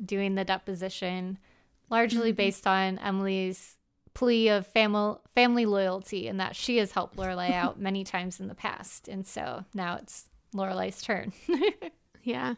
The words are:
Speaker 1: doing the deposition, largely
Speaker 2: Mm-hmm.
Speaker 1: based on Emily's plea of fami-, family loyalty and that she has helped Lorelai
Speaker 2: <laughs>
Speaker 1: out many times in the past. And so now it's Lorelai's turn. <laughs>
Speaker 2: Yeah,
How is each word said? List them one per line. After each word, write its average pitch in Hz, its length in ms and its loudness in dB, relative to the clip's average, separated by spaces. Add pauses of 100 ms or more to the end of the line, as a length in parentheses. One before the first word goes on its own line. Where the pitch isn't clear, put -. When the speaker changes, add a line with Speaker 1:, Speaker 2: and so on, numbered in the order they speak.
Speaker 1:
doing 196 300 0
the 190 100 0
deposition, 185 920 -4 (500)
largely 233 420 4
Speaker 2:
Mm-hmm. 214 60 0
Speaker 1:
based 196 300 2
on 190 320 2
Emily's 190 800 -2 (380)
plea 233 340 6
of 202 240 2
fami-, 208 460 2 (160)
family 240 300 6
loyalty 190 640 0
and 190 100 -4
that 185 160 -4
she - 220 -2
has 208 160 2
helped - 240 -4
Lorelai 180 340 -2
Speaker 2:
<laughs> 180 40 2
Speaker 1:
out 175 260 0
many 196 240 -2
times 180 360 -6
in 190 80 -8
the - 60 -10
past. - 540 -8
And 190 180 -8
so - 380 -8 (100)
now 175 220 -4
it's - 320 -14 (260)
Lorelai's 190 480 -4
turn. 190 300 -4 (160)
<laughs> 349 240 2 (520)
Speaker 2:
Yeah, 247 340 -4